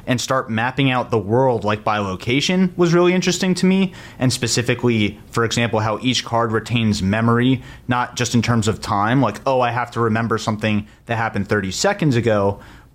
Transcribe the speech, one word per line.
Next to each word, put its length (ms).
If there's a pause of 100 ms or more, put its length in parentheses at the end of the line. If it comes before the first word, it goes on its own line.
and 140
start 280
mapping 400
out 220
the 60
world, 480
like, 180
by 140
location 800
was 160
really 200
interesting 420
to 100
me. 260 (260)
And 140
specifically, 880 (100)
for 140
example, 380
how 200
each 220
card 300
retains 500
memory, 580 (280)
not 260
just 180
in 80
terms 280
of 100
time, 420
like, 240
"Oh, 140
I 120
have 200
to 80
remember 380
something 500 (200)
that 100
happened 320
thirty 220
seconds 440
ago," 460 (340)